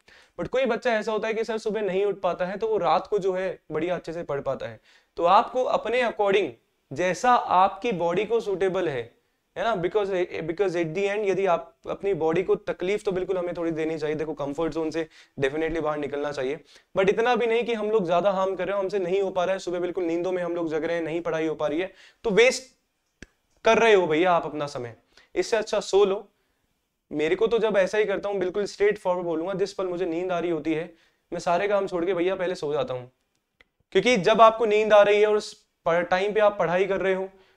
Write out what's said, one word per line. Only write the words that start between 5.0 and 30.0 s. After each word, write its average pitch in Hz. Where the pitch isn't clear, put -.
तो 165
आपको 220
अपने 220
according 202
जैसा 180
आपकी 196
बॉडी 175
को 220
सूटेबल 185
है, 120
है 175
ना, 226
because, 190
because 170
at 170
the 196
end 208
यदि 190
आप 165
अपनी 190
बॉडी 160
को 208
तकलीफ 185
तो 202
बिल्कुल 185
हमें 175
थोड़ी 170
देनी 160
चाहिए। 151
देखो 151
कंफर्ट 143
जोन 160
से 160
definitely 156
बाहर 151
निकलना 143
चाहिए, 143
but 190
इतना 226
भी 233
नहीं 226
कि 233
हम 214
लोग 214
ज्यादा 175
हार्म 190
कर 175
रहे 196
हो, 202
हमसे 190
नहीं 185
हो 185
पा 180
रहा 180
है, 190
सुबह 180
बिल्कुल 180
नींदों 170
में 180
हम 175
लोग 175
जग 151
रहे 165
हैं, 170
नहीं 160
पढ़ाई 160
हो 156
पा 151
रही 147
है, 190
तो 233
वेस्ट 240
कर 220
रहे 220
हो 185
भैया 165
आप 160
अपना 147
समय, 123
इससे 180
अच्छा 214
सो 190
लो। 202
मेरे 151
को 214
तो 226
जब 208
ऐसा 190
ही 214
करता 190
हूँ 202
बिल्कुल 180
स्ट्रेट 202
फॉरवर्ड 180
बोलूंगा, 170
जिस 196
पल 190
मुझे 180